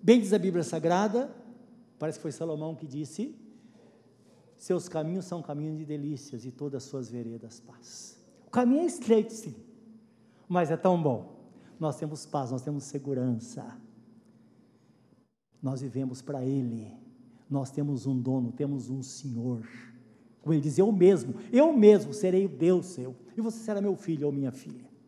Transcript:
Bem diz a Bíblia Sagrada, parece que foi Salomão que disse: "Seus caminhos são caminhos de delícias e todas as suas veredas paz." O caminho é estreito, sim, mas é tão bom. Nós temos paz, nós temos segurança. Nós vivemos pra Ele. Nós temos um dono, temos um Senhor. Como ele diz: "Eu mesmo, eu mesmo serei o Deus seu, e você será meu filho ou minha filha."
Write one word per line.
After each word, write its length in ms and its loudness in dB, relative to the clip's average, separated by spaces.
Bem 180 8
diz 140 2
a 40 4
Bíblia 240 0
Sagrada, 720 0
parece 200 -6
que 40 -20
foi 80 -6
Salomão 440 -6
que 120 -14
disse: 480 -8
"Seus 320 -2
caminhos 380 -4
são 160 -8
caminhos 380 -8
de 80 -10
delícias 580 -8
e 80 -12
todas 320 -8
as 60 -18
suas 180 -8
veredas 500 -12
paz." 640 -20
O 40 -20
caminho 320 4
é 20 0
estreito, 480 2
sim, 220 -12
mas 240 2
é 60 0
tão 260 4
bom. 480 -2
Nós 160 -2
temos 300 -8
paz, 240 -4
nós 100 -4
temos 240 -6
segurança. 960 -4
Nós 180 -4
vivemos 400 -6
pra 240 -8
Ele. 500 -2
Nós 220 -2
temos 340 -2
um 160 0
dono, 320 0
temos 380 -4
um 120 -6
Senhor. 640 -6
Como 100 0
ele 80 4
diz: 160 -2
"Eu 160 6
mesmo, 420 6
eu 220 8
mesmo 400 8
serei 320 2
o 60 0
Deus 380 4
seu, 280 -10
e 60 -6
você 180 -4
será 220 -4
meu 160 0
filho 300 -4
ou 80 0
minha 180 -2
filha." 320 -16